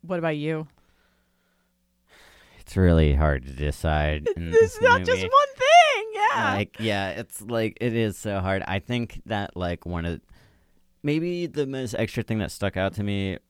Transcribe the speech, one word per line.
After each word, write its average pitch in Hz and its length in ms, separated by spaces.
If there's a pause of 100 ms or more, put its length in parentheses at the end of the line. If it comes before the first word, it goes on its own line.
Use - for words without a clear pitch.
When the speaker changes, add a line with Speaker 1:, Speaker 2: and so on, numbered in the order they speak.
Speaker 1:
what 175 160
about 160 180
you? 156 300 (1900)
Speaker 2:
It's - 160
really 82 380
hard 71 320
to 69 60
decide 76 840
in 85 120
Speaker 1:
It's 453 100
Speaker 2:
this 440 240
Speaker 1:
not 480 180
just 453 100 (120)
Speaker 2:
movie. - 0
Speaker 1:
one 539 340
thing, 571 480 (100)
yeah. 330 400
Speaker 2:
Like, - 240
yeah, 101 320
it's - 320
like, 110 380
it 117 140
is 110 220
so 98 240
hard. 95 260
I 98 120
think 120 480
that, 101 300
like, 87 300
one 85 180
of, 85 160 (800)
maybe 170 440
the 147 200
most 131 280
extra 113 280
thing 110 160
that 95 140
stuck 98 240
out 95 180
to 101 80
me 98 360 (120)